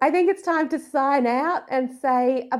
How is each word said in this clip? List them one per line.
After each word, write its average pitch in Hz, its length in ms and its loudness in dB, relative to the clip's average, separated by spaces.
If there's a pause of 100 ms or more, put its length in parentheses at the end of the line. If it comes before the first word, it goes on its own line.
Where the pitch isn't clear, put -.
I 285 100 4
think 359 200 2
it's 381 100 -2
time 320 300 -2
to 320 80 -4
sign 277 480 0
out 285 420 -2
and 254 220 -2 (100)
say 254 500 0
a 254 100 -2